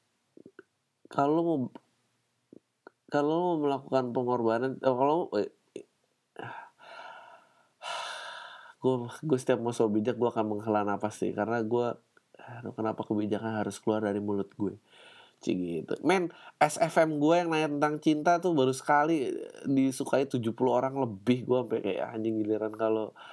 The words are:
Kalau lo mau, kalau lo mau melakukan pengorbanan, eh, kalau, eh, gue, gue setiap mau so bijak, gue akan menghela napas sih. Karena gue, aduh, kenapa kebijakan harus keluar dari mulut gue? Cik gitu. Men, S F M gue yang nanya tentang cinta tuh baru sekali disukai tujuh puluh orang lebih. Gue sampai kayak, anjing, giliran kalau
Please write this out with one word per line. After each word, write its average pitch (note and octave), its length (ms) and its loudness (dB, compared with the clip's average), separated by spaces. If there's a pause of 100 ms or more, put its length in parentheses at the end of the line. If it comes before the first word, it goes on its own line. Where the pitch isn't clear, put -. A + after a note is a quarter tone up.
(1080)
Kalau C#3+ 240 2
lo E3 160 4
mau, D#3+ 100 2 (1500)
kalau D3 240 2
lo E3 80 0
mau F3 160 0 (160)
melakukan C3 400 0
pengorbanan, A#2+ 600 0 (120)
eh, C3+ 80 4
kalau, C#3+ 480 2
eh, G2+ 80 0 (3250)
gue, C3 160 0 (300)
gue D3+ 160 2
setiap B2 240 0
mau A#2 80 -2
so A#2 160 2
bijak, A2 320 0
gue A#2+ 80 2
akan A2 240 -2
menghela G#2+ 320 0
napas G2+ 380 -2
sih. G2 100 -2
Karena A2 320 0
gue, A#2+ 320 -2 (420)
aduh, A#2+ 400 -14
kenapa A2 260 -4
kebijakan G#2+ 600 -2
harus G2 180 -6
keluar A2 220 0
dari G#2 160 0
mulut G2+ 380 -4
gue? G2 200 -4 (600)
Cik - 200 -2
gitu. E2+ 440 -4
Men, F3 320 2 (240)
S D3+ 240 2
F E3 160 2
M D#3 240 4
gue D#3+ 160 6
yang E3+ 160 2
nanya D#3 160 2
tentang D3 320 0
cinta D#3+ 400 4
tuh F3+ 160 2
baru C3 160 6
sekali D3 560 2 (400)
disukai C3+ 560 2
tujuh A#2 320 -2
puluh B2 200 4
orang C3+ 200 0
lebih. A#2+ 480 0
Gue B2+ 160 4
sampai A2 220 -2
kayak, G2+ 260 -2
anjing, A2 320 -2
giliran G#2+ 320 -2
kalau A2 400 0 (200)